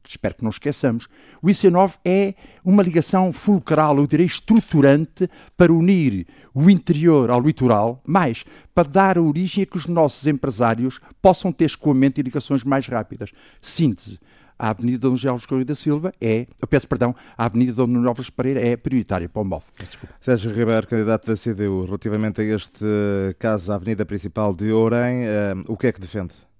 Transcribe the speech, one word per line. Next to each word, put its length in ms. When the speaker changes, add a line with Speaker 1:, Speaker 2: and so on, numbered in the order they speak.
Speaker 1:
espero 260
que 100
não 60
esqueçamos, 580
o 120
I 20
C 160
nove 340
é 300
uma 160
ligação 500
fulcral, 680
eu 100
direi 180
estruturante, 1040
para 160
unir 540
o 160
interior 600
ao 100
litoral, 680
mais 360
para 160
dar 300
origem 440
a 40
que 100
os 80
nossos 400
empresários 720
possam 300
ter 140
escoamento 540
e 40
ligações 400
mais 240
rápidas. 420
Síntese. 580
A 100
Avenida 360
Dom 80
José 140
Alves 160
Correia 180
da 100
Silva 460
é, 260
eu 60
peço 180
perdão, 300
a 80
Avenida 260
Dom 160
Nuno 220
Alves 200
Pereira 300
é 160
prioritária 540
para 120
o 40
move. 180
Desculpa. 400
Speaker 2:
Sérgio 320
Ribeiro, 340
candidato 400
da 120
C 160
D 160
U, 160
relativamente 560
a 20
este 420
caso, 320
a 40
Avenida 300
Principal 480
de 160
Ourém, 540
eh, 300
o 120
que 100
é 60
que 80
defende? 320